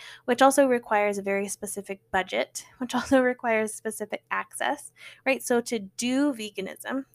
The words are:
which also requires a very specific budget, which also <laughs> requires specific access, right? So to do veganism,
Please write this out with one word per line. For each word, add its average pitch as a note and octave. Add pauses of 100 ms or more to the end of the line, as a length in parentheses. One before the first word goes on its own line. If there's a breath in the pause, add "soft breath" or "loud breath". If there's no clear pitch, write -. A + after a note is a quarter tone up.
(240 loud breath)
which B3
also C4+
requires G#3
a G3
very G3
specific G3 (100)
budget, - (140)
which B3+
also C4
<laughs> -
requires A3+
specific -
access, - (360 loud breath)
right? -
So A#3+
to A#3+
do B3+
veganism, G#3+ (100)